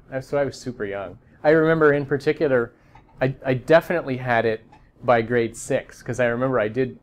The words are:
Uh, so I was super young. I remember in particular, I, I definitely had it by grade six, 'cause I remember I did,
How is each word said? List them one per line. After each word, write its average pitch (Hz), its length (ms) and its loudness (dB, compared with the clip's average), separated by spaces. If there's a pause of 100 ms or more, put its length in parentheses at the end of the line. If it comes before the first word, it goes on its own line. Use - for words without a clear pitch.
(120)
Uh, 131 80 -6
so 143 180 -4
I 143 60 2
was 127 160 -6
super 120 240 -10
young. 98 340 -8 (280)
I 151 60 6
remember 160 420 4
in 143 120 -2
particular, 139 680 0 (480)
I, 135 120 0 (120)
I 135 80 0
definitely 143 640 2
had 120 280 0
it 113 200 -2 (380)
by 120 180 4
grade 117 340 -2
six, - 460 -6
'cause 120 180 -6
I 123 60 2
remember 123 340 0
I 107 80 0
did, 123 360 -4